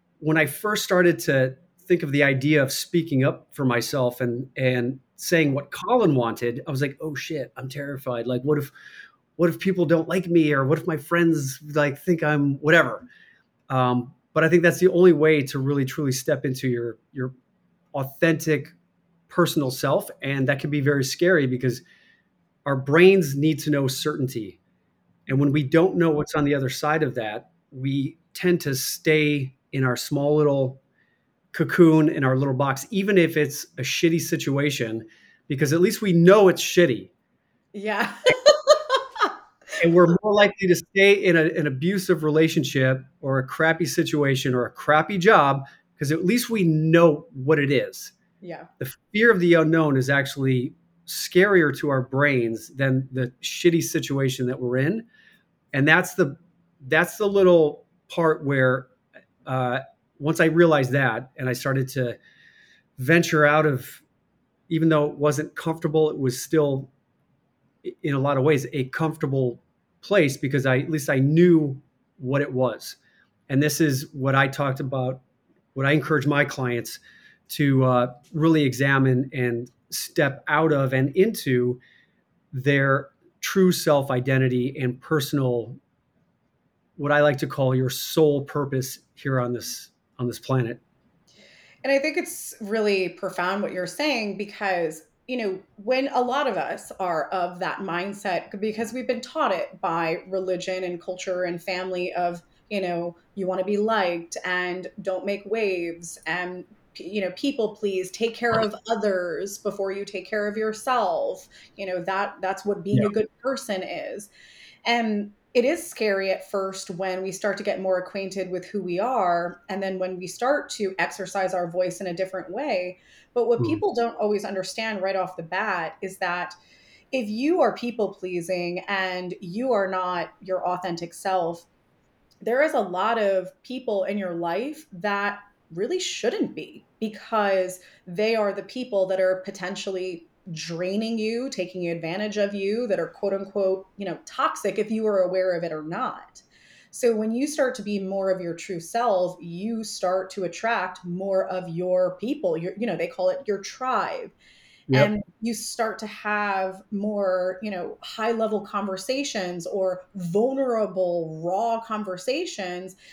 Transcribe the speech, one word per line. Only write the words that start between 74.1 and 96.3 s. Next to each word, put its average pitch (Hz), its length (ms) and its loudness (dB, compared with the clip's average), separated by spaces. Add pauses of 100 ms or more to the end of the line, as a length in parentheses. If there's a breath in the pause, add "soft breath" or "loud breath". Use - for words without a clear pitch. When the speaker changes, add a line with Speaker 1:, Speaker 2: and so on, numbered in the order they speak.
Speaker 1:
what 135 240 0
I 139 100 4
talked 135 320 -2
about, 131 440 -4 (520)
what 135 120 0
I 143 60 4
encourage 147 340 2
my 147 180 4
clients 120 560 -4 (480 soft breath)
to, 135 360 4
uh, 123 280 4 (200)
really 160 300 4
examine 135 720 2
and 123 360 -2 (220)
step - 560 -2
out 151 260 2
of 135 200 2
and 135 240 2
into 127 640 0 (720 soft breath)
their 139 560 0 (320)
true 185 320 4
self 143 380 2
identity 131 680 0
and 127 220 -2
personal, 131 760 -2 (1200)
what 143 140 -4
I 147 120 4
like 147 160 4
to 143 80 -4
call 131 280 0
your 127 160 0
soul 147 520 2
purpose 135 580 -6 (140)
here 135 260 -2
on 120 120 -2
this, - 380 -10 (280)
on 123 100 -4
this 117 100 -8
planet. 127 420 -2 (1040 soft breath)
Speaker 2:
And 269 100 0
I 277 60 4
think 294 180 -2
it's - 440 -8
really 202 480 0
profound 185 540 -4
what - 100 -6
you're 180 140 -6
saying, 226 500 -4
because, 185 640 -4 (240)
you 254 120 -6
know, 190 200 -4 (180)
when 254 320 -2
a 247 120 -2
lot 262 260 0